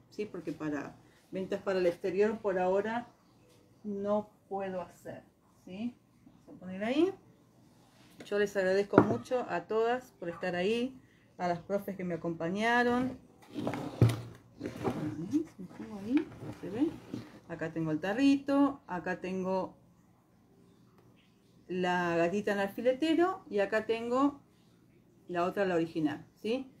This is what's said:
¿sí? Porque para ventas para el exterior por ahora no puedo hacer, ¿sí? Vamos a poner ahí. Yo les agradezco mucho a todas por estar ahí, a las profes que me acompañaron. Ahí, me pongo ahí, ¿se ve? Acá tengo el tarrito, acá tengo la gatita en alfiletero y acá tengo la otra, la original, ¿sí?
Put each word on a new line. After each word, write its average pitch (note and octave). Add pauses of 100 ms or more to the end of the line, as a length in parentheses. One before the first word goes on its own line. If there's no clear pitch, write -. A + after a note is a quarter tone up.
¿sí? G#3+
Porque E3
para D3+ (340)
ventas F#3+
para F#3+
el F3+
exterior G3
por F#3+
ahora G3+ (760)
no G#3 (180)
puedo F#3+
hacer, - (420)
¿sí? G#3 (520)
Vamos -
a -
poner F#3
ahí. D#4 (1120)
Yo G3+
les G3+
agradezco G3
mucho A#3+
a F3
todas A#3
por E3+
estar F3+
ahí, A3+ (380)
a F3+
las E3+
profes G3
que F#3
me F3
acompañaron. A#3 (340)
Ahí, - (140)
me F3+
pongo G#3+
ahí, B3+ (360)
¿se F3
ve? C4 (600)
Acá D#3+
tengo D#3+
el D#3
tarrito, C#4
acá F3+
tengo F#3 (1900)
la F3+
gatita G3
en G3+
alfiletero B3+
y G3+
acá G#3
tengo A#3+ (840)
la F3
otra, F#3+
la F#3
original, E3 (100)
¿sí? B3+ (100)